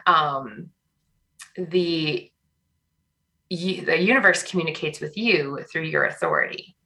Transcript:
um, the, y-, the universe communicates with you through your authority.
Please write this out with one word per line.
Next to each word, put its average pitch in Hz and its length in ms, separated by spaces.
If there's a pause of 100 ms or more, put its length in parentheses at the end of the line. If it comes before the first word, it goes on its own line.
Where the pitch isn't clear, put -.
um, 143 640 (880)
the, 170 760 (1160)
y-, 180 360
the 165 160
universe 208 420
communicates 160 560
with 151 180
you 151 420 (120)
through 160 120
your 156 220
authority. - 720 (100)